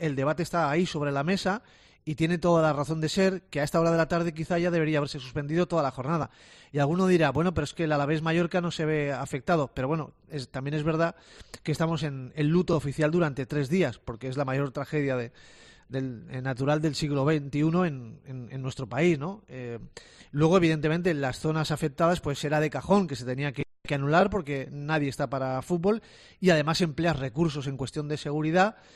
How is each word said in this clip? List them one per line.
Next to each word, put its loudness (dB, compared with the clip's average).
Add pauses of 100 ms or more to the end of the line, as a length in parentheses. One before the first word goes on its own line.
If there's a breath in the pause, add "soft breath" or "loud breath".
el -2
debate 0
está 0
ahí 2
sobre -2
la 0
mesa 0 (420 soft breath)
y -4
tiene 2
toda 4
la 4
razón -2
de 0
ser 2
que -4
a 2
esta 0
hora 4
de 4
la 2
tarde 0
quizá -2
ya 0
debería 2
haberse -4
suspendido -2
toda 2
la 0
jornada. -2 (420 loud breath)
Y 0
alguno 2
dirá, 6
"Bueno, 2
pero 0
es -6
que -2
el 2
Alavés 2
Mallorca 2
no -2
se -4
ve 0
afectado". 0
Pero -2
bueno, -2 (180)
es, -10
también -6
es -2
verdad 0 (480 loud breath)
que -2
estamos 0
en -8
el 2
luto 4
oficial 0
durante 0
tres -2
días, 0
porque -10
es -6
la 0
mayor -2
tragedia -2
de, -4 (560 loud breath)
del, -6
eh, -8
natural 0
del 0
siglo 0
veintiuno 2
en, -6
en, -12
en -6
nuestro -6
país, 2
¿no? -8
Eh, -10 (520 loud breath)
luego, 4
evidentemente, 2
en 0
las -4
zonas 0
afectadas, 0
pues -4
era 0
de 2
cajón 2
que -6
se -8
tenía -4
que, -4 (180)
que -4
anular 4
porque -4
nadie -2
está -4
para -2
fútbol 0 (400 loud breath)
y 4
además 4
empleas 0
recursos -2
en -6
cuestión -6
de -4
seguridad 2 (200 loud breath)